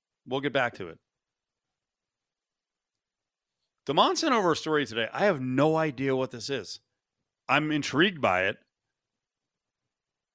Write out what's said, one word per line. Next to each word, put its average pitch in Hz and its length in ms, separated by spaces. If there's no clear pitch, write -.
We'll 131 140
get 139 120
back 120 220
to 90 140
it. 82 100
Damon 208 300
sent 311 200
over 185 160
a 143 40
story 151 300
today. 110 260
I 165 140
have 170 160
no 135 340
idea 135 400
what 131 140
this 117 200
is. 123 320
I'm 151 220
intrigued 151 500
by 92 240
it. 101 120